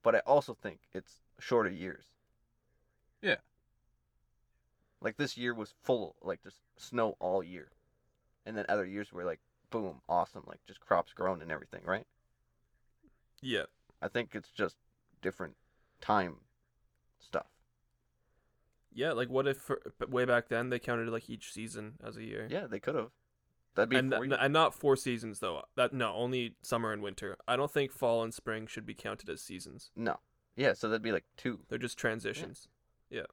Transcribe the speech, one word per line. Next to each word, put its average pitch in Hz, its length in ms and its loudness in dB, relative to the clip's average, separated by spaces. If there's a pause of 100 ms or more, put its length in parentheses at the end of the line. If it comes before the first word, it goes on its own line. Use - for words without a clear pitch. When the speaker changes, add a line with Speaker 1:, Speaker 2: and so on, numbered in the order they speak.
Speaker 1:
But 113 120 6
I 104 40 8
also 139 340 4
think - 260 -8 (140)
it's - 260 -10 (180)
shorter 110 320 4
years. 90 360 -8 (1160)
Speaker 2:
Yeah. 202 140 2 (1600)
Speaker 1:
Like, 110 180 -4
this 139 200 -2
year 120 160 -2
was 110 200 -6 (100)
full, 104 380 0
like, 90 220 -4
just - 140 -18 (200)
snow 113 420 0
all 92 240 2
year. 85 280 -12 (760)
And 110 120 -8
then 104 120 -2
other 101 160 2
years 101 260 -6
were, 90 120 -8
like, 85 160 -2 (300)
boom, 92 380 -4
awesome, 85 400 0
like, - 200 -14
just - 120 -20
crops - 340 2
grown 90 280 -2
and 80 100 -8
everything, 87 340 -8
right? 98 200 0 (1400)
Speaker 3:
Yeah. 113 240 -2 (360)
Speaker 1:
I - 60 -4
think 120 280 -4
it's - 160 -8
just 95 240 -2 (460)
different 92 340 -4 (460)
time 95 360 2 (840)
stuff. - 280 -4 (1500)
Speaker 3:
Yeah, 139 200 0
like, 120 160 0
what 131 180 2
if 131 100 2
for, - 240 -4 (180)
b-, - 80 -2
way 127 180 2
back 120 240 4
then 120 200 0
they 123 100 0
counted, 117 300 -2
like, 113 200 -4
each - 220 -10
season 110 420 -10 (100)
as 110 140 -12
a 110 60 -12
year? 110 260 -8
Speaker 1:
Yeah, 165 180 -4
they 104 120 -6
could've. 131 320 -2 (640)
That'd 110 160 4
be 127 60 4
Speaker 3:
And 131 160 4
Speaker 1:
four 120 120 0
Speaker 3:
n-, 135 80 -4
Speaker 1:
years. - 100 4
Speaker 3:
and 139 120 6
not 160 220 6
four 139 220 6
seasons, 117 420 -4
though. 85 240 -4 (120)
That, 123 180 4
no, 117 200 0
only 120 480 -2
summer 117 300 0
and 104 100 -4
winter. 98 360 -6 (100)
I 123 80 2
don't 139 160 0
think 139 200 0
fall 117 320 2
and 113 100 -4
spring 110 340 -6
should 107 180 -12
be 107 80 -10
counted - 360 -10
as 80 120 -8
seasons. - 540 -14
Speaker 1:
No. 113 240 -2 (360)
Yeah, 127 180 4
so - 160 -2
that'd 110 120 2
be, 110 120 0
like, 85 120 0 (120)
two. 120 320 -4
Speaker 3:
They're 123 100 -4
just 120 180 -6
transitions. 113 680 -4 (420)
Yeah. 95 240 -8